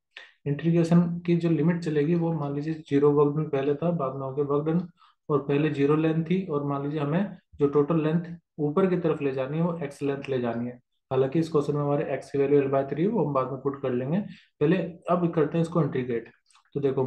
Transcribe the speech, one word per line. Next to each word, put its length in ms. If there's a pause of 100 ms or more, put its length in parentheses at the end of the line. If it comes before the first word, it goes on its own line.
(460)
इंटीग्रेशन 540 (200)
की 160
जो 140
लिमिट 320
चलेगी 320
वो 180
मान 220
लीजिए 200
ज़ीरो 360
वर्क 260
डन 120
पहले 260
था, 160
बाद 240
में 80
हो 120
गया 100
वर्क 220
डन, 140 (480)
और 100
पहले 320
ज़ीरो 260
लेंथ 280
थी, 220
और 180
मान 180
लीजिए 180
हमें 360 (180)
जो 140
टोटल 340
लेंथ 360 (200)
ऊपर 280
की 100
तरफ 260
ले 100
जानी 260
है 60
वो 140
एक्स 240
लेंथ 260
ले 120
जानी 260
है। 100 (340)
हालांकि 280
इस 140
क्वेश्चन 220
में 80
हमारे 320
एक्स 160
की 80
वैल्यू 220
L 100
by 140
three 280
वो 140
हम 80
बाद 180
में 80
पुट 220
कर 100
लेंगे, 280 (400)
पहले 160 (340)
अब 240
करते 240
हैं 40
इसको 200
integrate। 480 (440)
तो 60
देखो 260